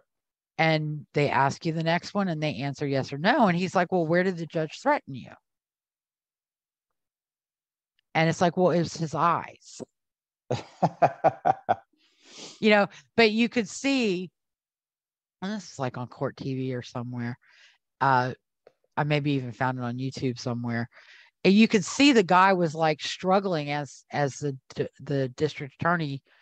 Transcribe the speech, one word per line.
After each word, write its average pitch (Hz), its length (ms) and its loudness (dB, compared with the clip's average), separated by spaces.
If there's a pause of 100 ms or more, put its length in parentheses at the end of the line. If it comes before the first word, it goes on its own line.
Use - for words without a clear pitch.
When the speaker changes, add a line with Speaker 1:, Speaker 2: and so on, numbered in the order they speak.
(580)
Speaker 1:
And 156 560 -2
they 147 160 2
ask 135 360 0
you 160 80 -2
the 160 100 -4
next 165 300 -2
one 196 160 -2
and 156 120 -4
they 151 140 -4
answer 139 320 -6
yes 135 240 -2
or 139 60 -8
no. 220 300 2
And 170 100 2
he's 180 180 -2
like, 175 160 0
"Well, 180 160 2
where 175 160 2
did 185 140 -2
the 165 80 -8
judge 156 360 -6
threaten 269 340 -2
you?" - 160 -14 (2750)
And 165 160 4
it's 160 120 0
like, 175 160 2
"Well, 180 140 4
it 170 80 2
was 156 160 -2
his 156 200 -6
eyes." - 680 -4 (680)
Speaker 2:
<laughs> - 1400 0 (760)
Speaker 1:
You 214 80 4
know, 208 180 6 (300)
but 220 140 6
you 226 180 2
could 220 180 -2
see, 220 640 -2 (1120)
and 190 100 -8
this 214 220 -12
is, - 60 -14
like, 127 180 -4
on 123 100 -8
Court - 300 -6
T 135 180 -6
V 131 180 -6
or 123 80 -8
somewhere. 120 560 -8 (640)
Uh, 131 340 2 (600)
I 151 80 0
maybe 147 300 0
even 127 180 -2
found 127 280 -2
it 123 40 -6
on 120 140 -6
YouTube 131 420 -4
somewhere. 120 480 -4 (560)
And 190 100 6
you 214 140 8
could 202 160 2
see 277 300 4
the 220 100 6
guy 185 300 6
was, 175 220 0
like, 156 260 0
struggling 180 720 -2
as, 147 400 -8
as 139 260 -2
the 143 200 -6 (180)
d-, 143 120 -4 (120)
the 135 300 -2
district 143 460 -6
attorney 160 480 -2 (180)